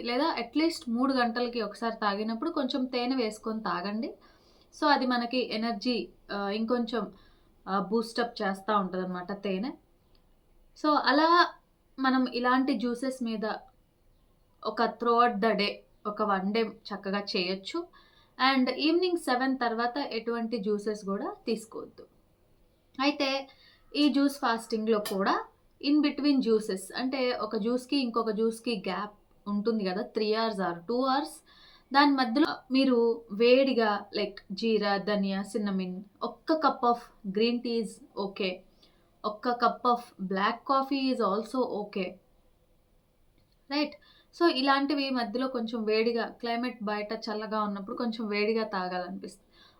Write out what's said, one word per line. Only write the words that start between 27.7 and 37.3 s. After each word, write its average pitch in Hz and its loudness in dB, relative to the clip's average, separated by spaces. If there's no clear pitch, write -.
ఇంకొక 233 0
జ్యూస్‌కి 226 -2
గ్యాప్ 196 -8
ఉంటుంది 208 0
కదా, 190 -2
three 214 0
hours 220 0
or 175 0
two 233 -4
hours, 269 0
దాని 285 8
మధ్యలో 262 2
మీరు 240 4
వేడిగా 226 4
లైక్ 202 -4
జీరా, 202 0
ధనియా, 196 0
సిన్నమిన్, 190 -4
ఒక్క 240 -2
cup 269 2
of - -12